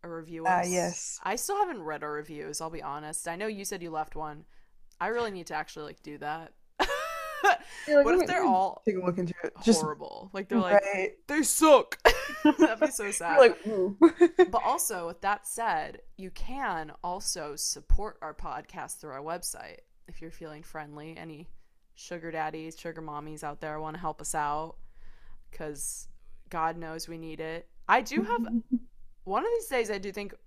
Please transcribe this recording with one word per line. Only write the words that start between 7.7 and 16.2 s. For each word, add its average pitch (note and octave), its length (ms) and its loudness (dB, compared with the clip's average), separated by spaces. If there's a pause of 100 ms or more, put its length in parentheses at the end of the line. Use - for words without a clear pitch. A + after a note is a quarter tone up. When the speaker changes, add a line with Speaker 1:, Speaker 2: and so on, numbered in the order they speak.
Speaker 2:
You're D4 100 8
like, C#4+ 80 10
Speaker 1:
What - 100 6
if F#4 40 6
Speaker 2:
"Let - 0 -
me, E4 80 4
Speaker 1:
they're F4+ 140 0
Speaker 2:
let F#4 80 2
me F#3 40 4
Speaker 1:
all F#3 320 2
Speaker 2:
take G3+ 120 2
a - 80 -2
look F3+ 120 0
into F3 160 -2 (100)
it." - 100 -6 (100)
Just A3+ 180 6
Speaker 1:
horrible? D3+ 520 -8
Like, G3+ 140 -6
they're A#3+ 120 2
like, F#3+ 200 6 (140)
Speaker 2:
Right. F#3+ 180 0 (160)
Speaker 1:
"They D4 140 0
suck." - 640 8
<laughs> - 400 4
That'd D#4 360 6
be D#4 120 4
so G#3+ 120 -6
Speaker 2:
<laughs> - 0 -
You're G3+ 80 -4
Speaker 1:
sad. E3+ 280 2
Speaker 2:
like, A#3 280 10
"Ooh." G3+ 320 0
<laughs> E4+ 520 8
Speaker 1:
But A3+ 120 2
also, G3+ 440 0
with E3+ 140 -10
that G3+ 260 -2
said, G3 540 -4 (160)
you F#3+ 140 -12